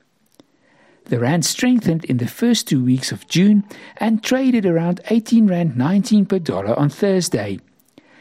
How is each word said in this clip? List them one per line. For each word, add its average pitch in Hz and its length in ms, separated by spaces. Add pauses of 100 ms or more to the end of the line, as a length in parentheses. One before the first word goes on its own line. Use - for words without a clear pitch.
(1040)
The 120 140
rand 143 260
strengthened 226 600
in 127 120
the 120 100
first - 420
two 131 160
weeks 127 260
of - 160
June 202 380 (320)
and 220 260
traded 254 420
around 170 440
eighteen 226 380
rand 175 280
nineteen 190 500
per 190 140
dollar 101 400
on 143 100
Thursday. 165 680 (600)